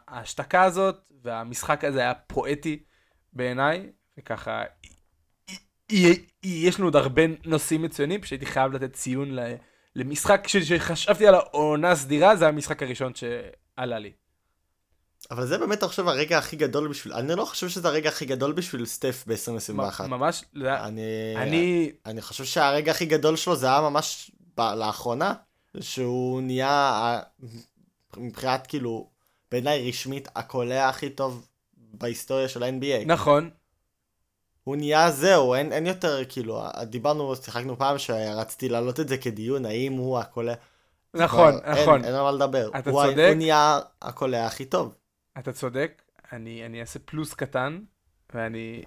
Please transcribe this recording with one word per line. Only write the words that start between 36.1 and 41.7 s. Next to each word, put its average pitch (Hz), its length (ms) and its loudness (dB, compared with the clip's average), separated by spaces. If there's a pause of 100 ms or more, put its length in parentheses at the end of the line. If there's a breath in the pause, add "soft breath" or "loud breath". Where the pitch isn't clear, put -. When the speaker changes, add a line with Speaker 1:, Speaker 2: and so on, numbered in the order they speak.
Speaker 2:
כאילו, 110 340 -6 (200)
דיברנו, 131 520 -2
שיחקנו 123 420 -8
פעם 135 200 2
שרציתי 110 720 -4
להעלות 123 300 -2
את 151 80 -2
זה 131 100 -2
כדיון, 120 480 -4
האם 123 280 -4
הוא 127 260 -2
הקולע. 117 340 -6 (600 soft breath)
Speaker 1:
נכון, 165 460 6
Speaker 2:
כבר 151 120 -6